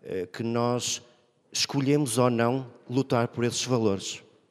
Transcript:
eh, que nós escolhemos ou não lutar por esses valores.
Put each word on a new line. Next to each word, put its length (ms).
eh, 280
que 120
nós 580
escolhemos 680
ou 120
não 400
lutar 380
por 160
esses 220
valores. 580